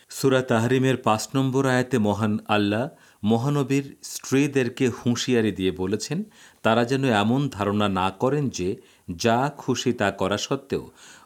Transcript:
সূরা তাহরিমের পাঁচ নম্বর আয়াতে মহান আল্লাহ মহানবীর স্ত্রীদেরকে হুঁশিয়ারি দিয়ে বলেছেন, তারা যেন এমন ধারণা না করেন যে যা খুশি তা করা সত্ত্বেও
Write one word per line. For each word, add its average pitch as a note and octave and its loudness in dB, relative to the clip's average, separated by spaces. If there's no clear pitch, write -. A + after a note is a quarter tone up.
সূরা C3 2
তাহরিমের B2+ 2
পাঁচ A2 0
নম্বর C3+ 0
আয়াতে B2+ 2
মহান G#2+ 0
আল্লাহ G#2 0
মহানবীর C3+ 0
স্ত্রীদেরকে C3 0
হুঁশিয়ারি A#2 0
দিয়ে F#2 0
বলেছেন, G#2 -4
তারা A2+ 4
যেন C3+ -2
এমন A#2+ 2
ধারণা G2+ 0
না F#2+ 0
করেন C3+ -2
যে F#2 -6
যা A#2 2
খুশি B2 -2
তা G#2 0
করা F#2+ -2
সত্ত্বেও - -6